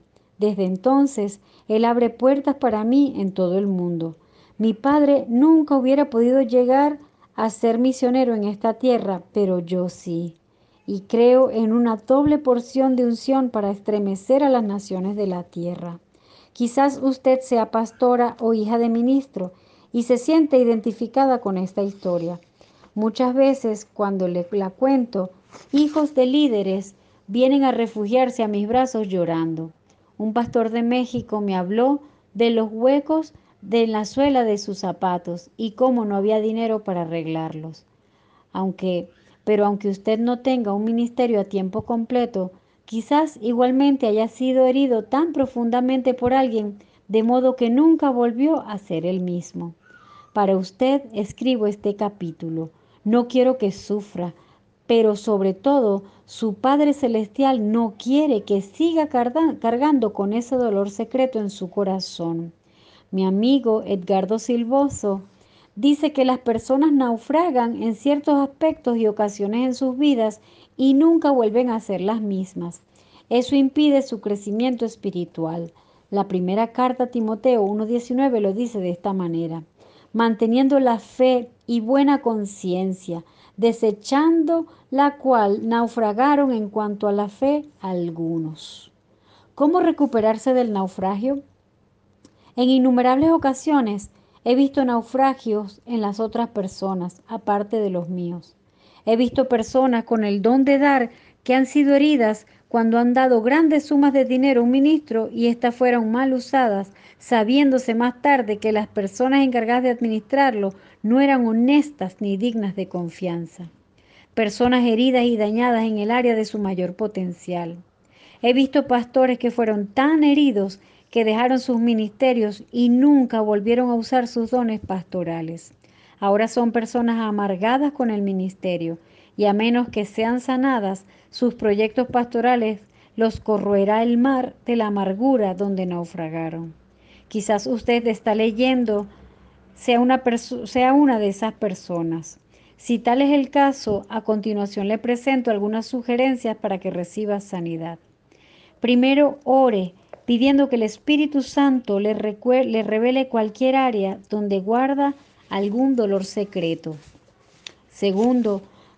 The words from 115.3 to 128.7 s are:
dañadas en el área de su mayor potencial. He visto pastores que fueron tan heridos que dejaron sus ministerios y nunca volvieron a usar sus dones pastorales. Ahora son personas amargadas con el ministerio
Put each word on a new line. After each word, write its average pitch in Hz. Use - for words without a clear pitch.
dañadas 226
en 220
el 208
área 240
de 220
su 214
mayor 185
potencial. 180
He 240
visto 269
pastores 247
que 240
fueron 214
tan 302
heridos 269
que 233
dejaron 247
sus 247
ministerios 220
y 240
nunca 254
volvieron 220
a -
usar 233
sus 226
dones 226
pastorales. 170
Ahora 208
son 233
personas 233
amargadas 214
con 247
el 208
ministerio 185